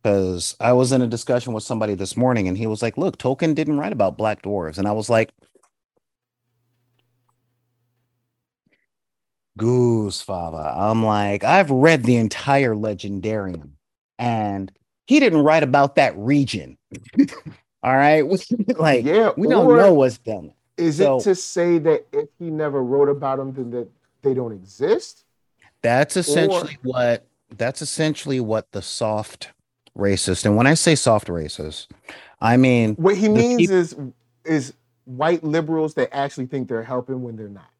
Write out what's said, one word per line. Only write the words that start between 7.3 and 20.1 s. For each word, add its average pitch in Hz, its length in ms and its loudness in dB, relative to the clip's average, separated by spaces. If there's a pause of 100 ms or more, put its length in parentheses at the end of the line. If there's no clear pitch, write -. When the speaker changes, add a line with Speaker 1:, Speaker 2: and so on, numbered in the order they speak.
Speaker 1:
"Goose, 113 680 0
Fava." 82 540 -8
I'm 110 280 0
like, 101 400 0
"I've 160 260 2
read 135 340 4
the 123 120 4
entire 120 580 0
Legendarium, 101 960 -6 (480)
and 107 540 -4 (340)
he 294 140 4
didn't 165 240 4
write 156 180 4
about 139 340 2
that 117 200 2
region." 107 600 -2 (140)
<laughs> - 260 -6 (640)
All 127 140 2
right? 147 280 6
<laughs> 196 540 -2
Like, 139 260 2
Speaker 2:
Yeah, 202 320 2
Speaker 1:
we 202 120 0
don't 214 180 4
Speaker 2:
or - 100 6
Speaker 1:
know 190 160 8
what's 131 260 2